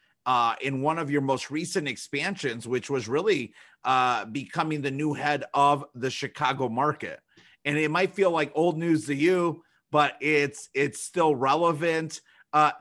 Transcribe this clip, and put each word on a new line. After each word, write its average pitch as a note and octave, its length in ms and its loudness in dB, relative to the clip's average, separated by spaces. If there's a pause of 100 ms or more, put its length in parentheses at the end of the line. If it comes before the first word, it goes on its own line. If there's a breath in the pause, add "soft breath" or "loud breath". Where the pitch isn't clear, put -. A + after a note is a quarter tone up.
(280)
uh, A#2+ 340 2
in C3+ 200 -2
one D#3+ 180 0
of D3+ 100 -4
your C#3+ 120 0
most C3+ 280 -2
recent D#3+ 380 -4
expansions, C3+ 800 -6
which B2 220 -4
was B2+ 180 -2
really, D3 460 0 (320 loud breath)
uh, B2 400 2
becoming D3 560 -4
the C3+ 100 -2
new D3 220 -2
head C#3+ 400 -2
of C#3+ 320 4 (100)
the B2+ 140 -2
Chicago C3 580 -4
market. A2+ 540 -2 (420 soft breath)
And C#3+ 140 0
it D3+ 120 0
might F#3 240 0
feel F#3 180 2
like D#3 220 0
old D#3+ 240 2
news D#3+ 280 2
to C#3+ 100 -2
you, E3+ 480 2 (260 soft breath)
but D3 300 2
it's, C#3+ 540 0
it's C3+ 280 -2
still D#3+ 320 2
relevant. D#3+ 840 0 (320 soft breath)
Uh, D3+ 300 4